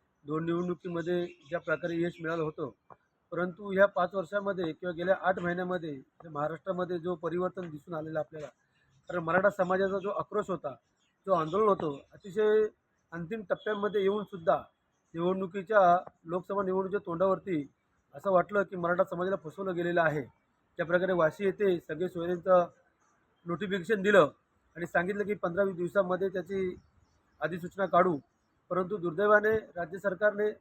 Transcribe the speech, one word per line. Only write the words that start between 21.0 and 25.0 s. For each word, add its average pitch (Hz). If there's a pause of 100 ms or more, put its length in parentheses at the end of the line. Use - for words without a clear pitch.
वाशी 170
येथे 190
सगळे 160
सोयऱ्यांचं 175 (760)
नोटिफिकेशन 185
दिलं 185 (440)
आणि 170
सांगितलं 185